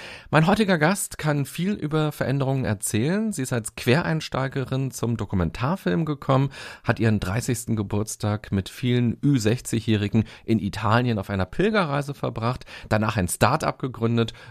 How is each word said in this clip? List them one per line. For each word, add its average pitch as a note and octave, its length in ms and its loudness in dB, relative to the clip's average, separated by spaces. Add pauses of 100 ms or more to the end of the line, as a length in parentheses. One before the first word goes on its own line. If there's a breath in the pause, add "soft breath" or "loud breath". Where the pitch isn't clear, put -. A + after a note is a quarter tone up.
(320 loud breath)
Mein D#3 160 6
heutiger G3 320 4
Gast E3+ 400 0
kann D3 260 0
viel F#3 280 -4
über D#3 380 -2
Veränderungen C3+ 540 -2
erzählen. D#3 640 0
Sie C#3 120 -4
ist B2+ 100 -6
als A#2 220 -4
Quereinsteigerin C3+ 1120 0
zum A#2 280 -2
Dokumentarfilm B2+ 880 0
gekommen, C#3 440 2 (340 loud breath)
hat G#2+ 160 0
ihren A2 200 4
dreißigsten A2+ 560 -2
Geburtstag G#2 760 -2
mit G2 180 0
vielen A#2+ 540 0
Ü C#3+ 140 6
sechzigjährigen A2 840 2 (220 loud breath)
in A2+ 120 2
Italien G#2+ 640 0
auf F#2+ 100 -6
einer G2 160 0
Pilgerreise D3 720 0
verbracht, A#2 500 -4 (240 loud breath)
danach G#2+ 280 0
ein F#2 100 2
Start-up C#3+ 500 0
gegründet A#2 560 0 (180 loud breath)